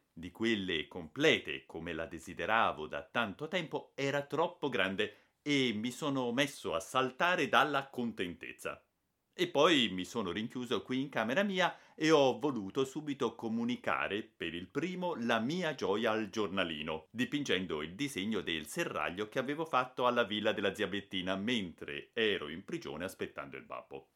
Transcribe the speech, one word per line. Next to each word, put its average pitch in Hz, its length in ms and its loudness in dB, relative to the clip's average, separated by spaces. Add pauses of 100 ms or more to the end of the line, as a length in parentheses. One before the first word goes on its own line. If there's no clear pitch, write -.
(120)
di - 180 -10
quelle 95 580 0
complete 92 800 0
come 85 260 -8
la 80 140 -6
desideravo 85 800 0
da 73 160 -8
tanto 120 460 -4
tempo, 156 460 -6
era 139 280 0
troppo 151 480 -2
grande 95 460 0 (260)
e 135 320 2
mi 110 160 -2
sono 131 420 -2
messo 127 420 0
a 82 60 2
saltare 135 680 2
dalla 139 400 4
contentezza. 87 920 -6 (560)
E 180 100 2
poi 139 420 6
mi 90 160 -4
sono 104 240 -2
rinchiuso 120 520 -2
qui 131 180 -2
in 135 100 -4
camera 123 320 2
mia 180 320 2 (200)
e 160 160 2
ho 135 280 8
voluto 127 480 0
subito 135 480 -2
comunicare 110 880 0
per 82 320 -6
il 90 140 -6
primo 180 460 -4
la 117 260 2
mia 156 340 0
gioia 110 380 2
al 110 180 -2
giornalino, 82 800 -2
dipingendo 101 720 -2
il 80 120 -8
disegno 107 460 -2
del 80 260 -2
serraglio 101 600 -2
che - 100 -6
avevo 147 280 -2
fatto 127 400 2
alla 120 180 4
villa 104 280 2
della 101 220 2
zia 104 120 0
Bettina 95 500 -2
mentre 95 800 -4
ero 95 340 2
in 82 160 -10
prigione 78 400 -6
aspettando 71 540 -8
il 65 60 -14
babbo. 64 520 -12